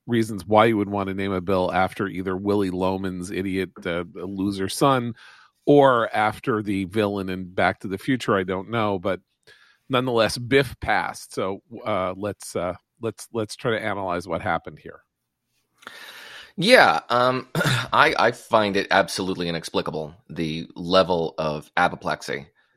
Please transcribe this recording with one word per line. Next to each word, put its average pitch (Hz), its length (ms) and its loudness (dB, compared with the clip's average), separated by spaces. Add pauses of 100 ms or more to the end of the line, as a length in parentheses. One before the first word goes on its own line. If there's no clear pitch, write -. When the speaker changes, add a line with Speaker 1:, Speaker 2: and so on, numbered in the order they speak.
Speaker 1:
reasons 110 400 0
why 107 200 8
you 117 100 4
would 101 120 0
want 101 200 -2
to 95 60 -6
name 98 180 -2
a 92 80 0
bill 92 320 0
after 92 340 0
either 92 300 -4
Willy 101 340 0
Loman's 92 640 -4
idiot, 92 380 -4 (140)
uh, 87 200 -2 (100)
loser 95 540 -4
son, 127 480 0 (500)
or 131 480 6
after 107 480 0
the 98 220 -2
villain 101 440 -2
in 92 240 -8
Back 92 280 0
to 107 80 -10
the 92 100 -6
Future? 120 380 0
I 95 80 2
don't 95 260 -6
know, 107 300 0
but 92 200 -4 (680)
nonetheless, 123 500 0
biff 127 400 2
passed. - 560 -4
So, 98 280 -4 (220)
uh, 92 320 -2
let's, 101 380 -8
uh, 87 200 -4 (260)
let's, 113 320 -8
let's 110 240 -6
try 123 160 -2
to 104 120 -2
analyze 95 440 -4
what 85 120 -4
happened 82 380 -4
here. - 220 -20 (1600)
Speaker 2:
Yeah, 170 520 6
um, 123 420 0
<clears throat> - 60 -6
I, 135 600 2
I 107 140 4
find 107 460 0
it 95 160 0
absolutely 92 560 0
inexplicable, 80 680 -4 (160)
the 80 460 -4
level 87 600 2
of 76 380 -4
apoplexy 71 720 -2 (260)